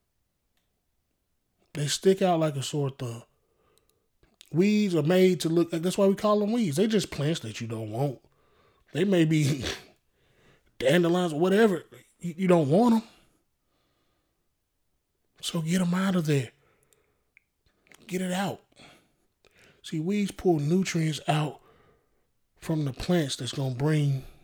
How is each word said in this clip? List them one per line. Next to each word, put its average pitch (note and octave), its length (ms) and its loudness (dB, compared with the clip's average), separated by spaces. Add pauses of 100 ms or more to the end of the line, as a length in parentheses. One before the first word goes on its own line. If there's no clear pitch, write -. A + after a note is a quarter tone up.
(1700)
They C#3+ 140 -4
stick F#3+ 340 0
out F3+ 180 2
like D#3 160 -2
a C3 80 -6
sore C#3+ 280 -4
thumb. A#2+ 320 -12 (1300)
Weeds G3+ 440 2
are D3+ 80 0
made F#3 380 4
to E3+ 80 -2
look, E3+ 220 2
that's F3 260 -4
why G3 100 4
we G3 80 4
call G#3 240 0
them G#3 120 -2
weeds. G3+ 260 0
They A3 100 2
just G3+ 240 -2
plants D3+ 300 -4
that G#2+ 180 -12
you A#2 80 -8
don't A2 240 -8
want. C#3+ 280 -4 (720)
They D#3 100 0
may F3+ 220 4
be D3+ 380 0 (580)
<laughs> - 580 -20
dandelions E3+ 540 2
or D3 60 -4
whatever. F#3+ 440 4 (360)
You, E3+ 180 -8
you F#3 100 -2
don't E3+ 220 4
want A3+ 260 4
'em. A3 80 0 (2500)
So E3+ 200 -6
get F3 200 -2
'em F3 120 0
out F#3+ 220 0
of E3+ 100 0
there. C#3 260 0 (1600)
Get F3+ 140 -6
it F3+ 100 -4
out. F#3+ 300 -4 (1200)
See, - 180 -8
weeds G3 320 -2
pull E3+ 280 0
nutrients D#3+ 680 0
out D3+ 320 -2 (1000)
from D#3 280 -4
the C3 80 -4
plants E3 420 0
that's B2 180 -8
gonna C3 220 -4
bring C#3+ 480 0 (200)